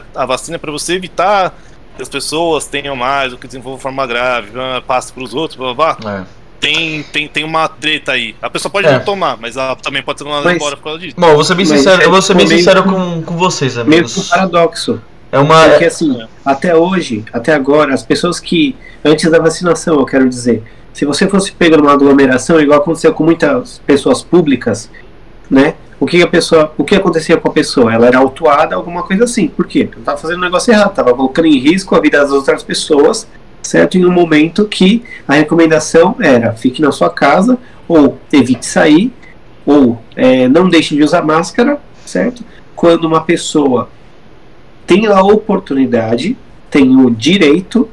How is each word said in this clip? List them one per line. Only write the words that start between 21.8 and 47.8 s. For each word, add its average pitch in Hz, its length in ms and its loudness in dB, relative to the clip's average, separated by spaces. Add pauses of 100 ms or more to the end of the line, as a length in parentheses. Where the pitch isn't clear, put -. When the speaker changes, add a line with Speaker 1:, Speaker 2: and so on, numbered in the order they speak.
Speaker 3:
aglomeração, 139 680 2
igual 147 200 4
aconteceu 156 340 0
com 156 100 -4
muitas 156 640 -2
pessoas 139 340 0
públicas, 135 680 0 (600)
né? 139 260 2 (220)
O 139 80 -4
que 175 160 2
a 170 60 2
pessoa, 160 500 2
o 147 60 -2
que - 120 0
acontecia 165 420 0
com - 100 -2
a - 60 -4
pessoa? 131 400 0
Ela 117 140 4
era 127 100 4
autuada, 147 580 0
alguma 170 280 -8
coisa 190 220 0
assim. 220 220 -2
Por 175 200 -4
quê? 131 260 -2
Ela - 100 -20
tava 147 140 -6
fazendo 175 220 -8
um - 40 -6
negócio 180 300 0
errado, 202 200 2
tava 123 200 2
colocando 135 320 0
em 156 140 4
risco 170 360 0
a - 60 4
vida 151 180 -2
das 139 120 0
outras 139 320 0
pessoas, - 640 0 (340)
certo? - 360 0
Em 180 80 2
um 175 60 2
momento 165 540 2
que 214 380 0 (240)
a 139 80 0
recomendação 160 840 2
era 120 340 2
fique 127 280 -4
na 143 100 2
sua 170 180 -2
casa, 190 480 0 (300)
ou 143 300 2 (160)
evite 127 320 2
sair, 175 480 2 (520)
ou, 139 360 2 (140)
é, 127 320 2
não 170 220 4
deixe 160 260 2
de 147 80 2
usar 151 180 0
máscara, 170 580 -2 (260)
certo? 190 380 -6 (320)
Quando 170 300 2
uma 160 160 0
pessoa 139 680 -2 (960)
tem 202 180 4
a 196 160 4
oportunidade, 135 1120 0 (360)
tem 131 240 4
o 131 160 4
direito, 160 800 0